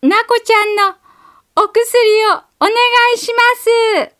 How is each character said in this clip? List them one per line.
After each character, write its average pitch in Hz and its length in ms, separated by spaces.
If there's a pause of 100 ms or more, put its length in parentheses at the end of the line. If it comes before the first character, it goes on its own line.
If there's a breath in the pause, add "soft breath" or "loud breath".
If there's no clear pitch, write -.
な 349 220
こ 466 180
ち - 60
ゃ 427 140
ん 415 120
の 392 200 (600 soft breath)
お 415 140
薬 440 560
を 403 100 (240)
お - 60
願 415 60 (420)
い 453 40
し - 140
ま 466 80 (680)
す。 - 140